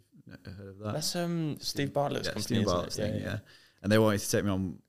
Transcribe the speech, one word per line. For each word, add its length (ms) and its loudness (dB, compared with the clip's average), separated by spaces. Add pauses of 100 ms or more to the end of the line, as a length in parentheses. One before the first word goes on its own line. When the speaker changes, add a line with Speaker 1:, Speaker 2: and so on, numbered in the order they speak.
(580)
Speaker 1:
heard 120 -14
of 100 -18
that. 140 -4
Speaker 2:
That's, 220 -2
um, 440 -2
Steve 340 -4
Bartlett's 340 0
Speaker 1:
Yeah, 60 -2
Speaker 2:
company, 100 -4
Speaker 1:
Steve 180 0
Speaker 2:
isn't 120 4
Speaker 1:
Bartlett's 260 -2
Speaker 2:
it? 20 -2
Yeah, 100 0
Speaker 1:
thing, 100 -4
Speaker 2:
yeah. 60 -6
Speaker 1:
yeah. 100 -4 (440)
And 100 0
they 60 8
wanted 220 6
to 100 -4
take 140 4
me 80 2
on, 260 -2 (120)